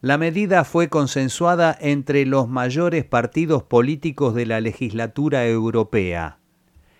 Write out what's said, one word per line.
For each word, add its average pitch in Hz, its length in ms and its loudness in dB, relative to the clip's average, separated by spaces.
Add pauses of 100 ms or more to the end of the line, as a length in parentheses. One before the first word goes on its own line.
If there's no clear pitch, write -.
La 135 140 2
medida 170 480 2
fue 165 240 0
consensuada 160 880 0
entre 143 460 0
los 131 240 0
mayores 131 560 -2
partidos 143 600 0
políticos 135 720 0
de 120 120 -2
la 110 160 -2
legislatura 117 840 -2
europea, 107 920 0 (600)